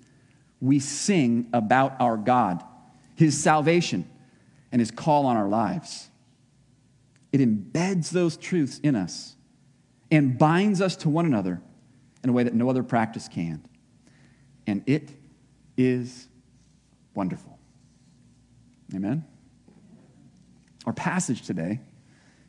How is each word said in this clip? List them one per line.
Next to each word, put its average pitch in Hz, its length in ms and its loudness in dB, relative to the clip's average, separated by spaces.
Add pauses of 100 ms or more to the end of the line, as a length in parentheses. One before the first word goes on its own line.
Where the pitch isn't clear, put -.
(600)
we 135 180 2
sing 127 760 0
about 123 480 2
our 117 160 2
God, 104 460 2 (520)
his 147 240 2
salvation, 156 680 2 (640)
and 120 100 0
his 113 100 0
call 147 360 0
on 120 100 2
our 101 120 0
lives. 101 600 -4 (1200)
It 139 80 4
embeds 151 680 0
those 170 260 0
truths 147 460 -4
in 143 120 2
us - 420 -6 (760)
and 135 260 2
binds 175 420 4
us 190 160 0
to - 120 -4
one 165 160 2
another 95 380 0 (600)
in 127 80 0
a - 20 2
way 123 120 2
that 117 100 0
no 120 140 2
other 127 140 0
practice 113 440 -2
can. 82 360 -8 (1040)
And 98 200 -2
it 147 300 -2 (600)
is 123 520 -2 (880)
wonderful." - 440 -6 (1400)
Amen? 113 300 -4 (1600)
Our 117 80 -4
passage 160 500 -4
today 95 380 -6 (680)